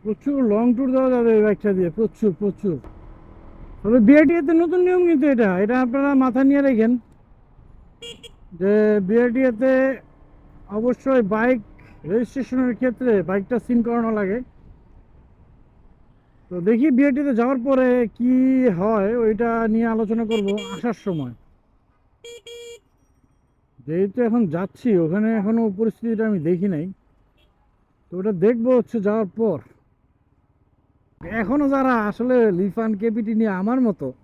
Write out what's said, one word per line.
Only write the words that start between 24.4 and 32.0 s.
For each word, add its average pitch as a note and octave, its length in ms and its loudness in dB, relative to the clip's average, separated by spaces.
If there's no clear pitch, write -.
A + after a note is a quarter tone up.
যাচ্ছি, F#3+ 340 -6
ওখানে G3+ 220 0
এখনো A3+ 220 -2
পরিস্থিতিটা A3+ 520 -2
আমি G3+ 100 0
দেখি F#3 260 0
নাই, D3+ 100 -4
তো - 120 -16
ওটা G#3 120 -2
দেখবো A#3 240 2
হচ্ছে - 180 -4
যাওয়ার G#3+ 220 -2
পর। G3 200 -2
এখনো C#4 320 -2
যারা C4 200 0